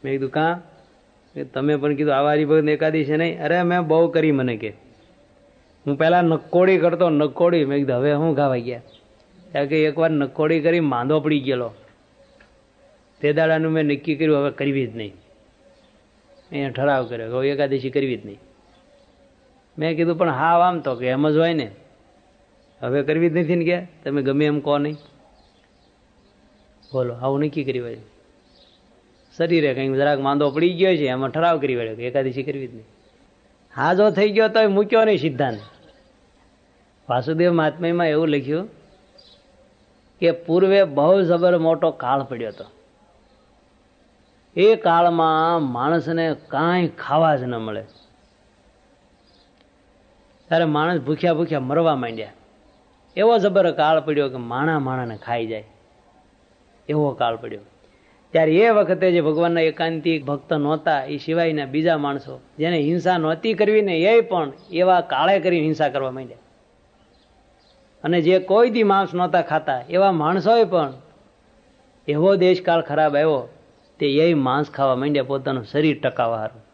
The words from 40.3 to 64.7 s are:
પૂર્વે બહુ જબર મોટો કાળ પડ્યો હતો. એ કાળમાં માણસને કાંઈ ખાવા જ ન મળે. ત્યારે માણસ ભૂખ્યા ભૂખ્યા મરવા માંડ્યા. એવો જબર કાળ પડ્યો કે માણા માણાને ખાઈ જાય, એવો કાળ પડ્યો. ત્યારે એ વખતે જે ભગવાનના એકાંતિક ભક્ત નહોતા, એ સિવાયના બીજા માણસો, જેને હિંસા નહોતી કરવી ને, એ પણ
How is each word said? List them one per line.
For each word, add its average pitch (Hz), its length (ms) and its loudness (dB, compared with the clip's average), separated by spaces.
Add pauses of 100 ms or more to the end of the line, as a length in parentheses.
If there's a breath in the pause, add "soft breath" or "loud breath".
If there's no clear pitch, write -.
પૂર્વે 190 520 2
બહુ 160 380 4
જબર 175 360 2
મોટો 160 340 2
કાળ 135 320 -2
પડ્યો 117 260 -8
હતો. 98 160 -16 (1900)
એ 208 200 6
કાળમાં 165 880 2
માણસને 156 720 -2 (120)
કાંઈ 170 400 0
ખાવા 151 480 0
જ 127 80 -4
ન 123 120 -6
મળે. 110 280 -8 (2750)
ત્યારે 165 180 2
માણસ 156 340 0
ભૂખ્યા 151 340 -2
ભૂખ્યા 156 260 -2
મરવા 147 360 0
માંડ્યા. 113 360 -8 (840)
એવો 226 200 4
જબર 185 340 2
કાળ 156 300 2
પડ્યો 143 280 -2
કે 127 60 -12
માણા 131 440 -2
માણાને 127 380 -6
ખાઈ 117 280 -6
જાય, 110 180 -10 (1300)
એવો 151 220 0
કાળ 117 260 -2
પડ્યો. 110 220 -12 (720 soft breath)
ત્યારે 160 240 2
એ 220 140 6
વખતે 185 420 2
જે 170 100 4
ભગવાનના 165 400 0
એકાંતિક 160 640 -2
ભક્ત 143 280 -4
નહોતા, 151 500 0
એ 147 140 -8
સિવાયના 160 480 -2
બીજા 156 320 0
માણસો, 139 420 -6 (200)
જેને 165 200 0
હિંસા 175 380 0
નહોતી 165 360 -2
કરવી 208 280 2
ને, 185 160 -2
એ 214 240 4
પણ 175 300 -2 (200)